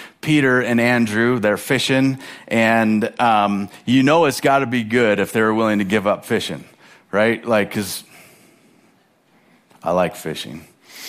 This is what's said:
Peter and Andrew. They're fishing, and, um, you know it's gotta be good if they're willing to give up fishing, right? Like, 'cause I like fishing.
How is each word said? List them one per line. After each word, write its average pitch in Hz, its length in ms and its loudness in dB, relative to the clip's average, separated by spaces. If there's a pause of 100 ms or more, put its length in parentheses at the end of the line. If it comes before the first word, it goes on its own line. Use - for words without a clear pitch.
(200)
Peter 139 400 2
and 117 220 0
Andrew. 117 580 0
They're 104 160 2
fishing, 135 640 0 (300)
and, 113 680 2
um, 101 520 0 (160)
you 131 180 2
know 156 220 4
it's 135 160 -2
gotta 139 240 2
be 120 180 -2
good 107 380 2
if 95 100 -4
they're 110 220 2
willing 110 260 0
to 104 60 0
give 98 200 -2
up 101 200 -2
fishing, 90 400 -4 (480)
right? 110 320 0
Like, 107 260 0
'cause 98 320 -6 (1800)
I 85 60 -2
like 87 240 0
fishing. 78 480 -12 (460)